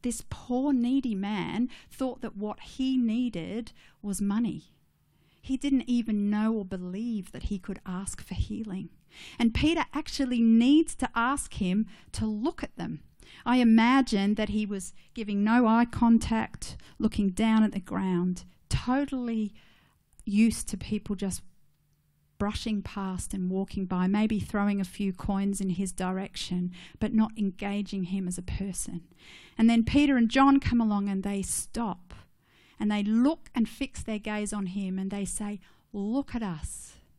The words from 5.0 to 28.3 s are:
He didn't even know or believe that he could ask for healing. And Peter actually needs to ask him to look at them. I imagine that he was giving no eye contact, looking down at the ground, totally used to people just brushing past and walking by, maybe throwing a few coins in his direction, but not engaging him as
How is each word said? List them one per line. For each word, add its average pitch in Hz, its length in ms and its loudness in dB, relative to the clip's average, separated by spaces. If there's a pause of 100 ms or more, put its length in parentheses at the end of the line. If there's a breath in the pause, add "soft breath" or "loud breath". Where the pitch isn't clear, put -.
He 262 180 -6
didn't 277 320 0
even 226 400 0
know 220 240 2
or 208 120 -4
believe 190 680 -6
that - 100 -12
he 202 160 -4
could 190 260 -10
ask 185 380 -8
for - 100 -10
healing. 208 560 -6 (480 loud breath)
And 226 160 4
Peter 311 400 2
actually 254 480 -2
needs 240 540 6
to - 180 -2
ask 254 420 -2
him 196 300 0 (280 loud breath)
to 214 120 -2
look 214 380 -2
at - 140 -12
them. 160 240 -6 (440 loud breath)
I 247 120 4
imagine 226 760 6
that 208 140 -2
he 214 160 -2
was 196 280 -8 (200 soft breath)
giving 202 300 -2
no 233 240 6
eye 226 180 6
contact, 226 920 2 (200 soft breath)
looking 208 340 0
down 220 320 4
at 202 100 2
the 196 60 -4
ground, 180 680 -2 (240 soft breath)
totally 247 840 -2 (680 soft breath)
used 214 460 2
to 196 80 -6
people 202 380 -6
just 185 260 -4 (960)
brushing 208 440 -2
past 190 520 -8
and 185 160 -2
walking 190 360 -4
by, 180 220 0
maybe 208 320 2
throwing 202 400 0
a 190 60 -2
few 196 260 -4
coins 196 480 -2
in 190 120 -2
his 185 200 -2
direction, 185 800 -4 (280 loud breath)
but 214 140 -2
not 220 240 2
engaging 202 680 -4
him 185 240 -4
as 180 80 -6